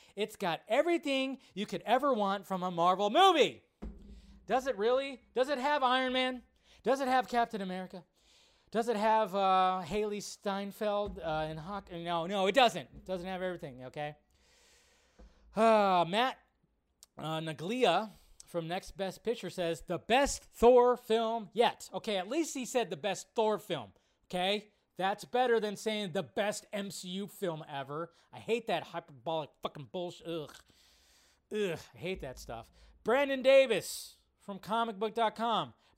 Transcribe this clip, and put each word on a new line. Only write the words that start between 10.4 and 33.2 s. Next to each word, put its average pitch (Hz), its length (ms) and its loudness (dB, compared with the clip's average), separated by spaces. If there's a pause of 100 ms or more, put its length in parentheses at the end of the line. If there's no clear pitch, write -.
uh, 156 280 -2
and 160 120 -8
Hawk? 196 320 -10
No, 170 340 -4
no, 190 220 0
it 208 80 0
doesn't. 208 400 4
It - 100 -20
doesn't 185 220 -8
have 185 160 -6
everything, 160 420 -8
okay? 147 300 -8 (1400)
Uh, 202 520 4
Matt, 220 320 0 (800)
uh, 160 220 -6
Naglia 185 680 0 (380)
from 165 200 -6
Next 180 300 -10
Best 190 260 -8
Picture 220 280 -6
says, 170 300 -4
"The 170 180 -6
best - 460 2
Thor 240 520 6
film 226 560 -2
yet." - 400 0
Okay, 196 240 -4
at 180 100 -4
least 294 280 -4
he 254 100 -6
said 220 240 -2
the 175 80 -8
best 185 380 -6
Thor 214 240 2
film, 127 340 -8 (380)
okay? 196 380 -2 (300)
That's 196 240 -2
better 240 380 2
than 208 160 -4
saying 208 340 -4
the 185 120 -2
best 208 500 -4
M 202 180 -6
C - 160 -12
U 190 200 -6
film 160 360 -6 (100)
ever. 143 380 -8 (220)
I 117 60 -14
hate - 280 -4
that 165 160 -2
hyperbolic 156 680 -8 (140)
fucking 139 300 -10
bullshit. 175 340 -10
Ugh. 160 240 -8 (1040)
Ugh, 190 240 -2 (160)
I - 20 -20
hate - 220 -8
that 131 180 -12
stuff. 113 300 -14 (380)
Brandon 269 360 2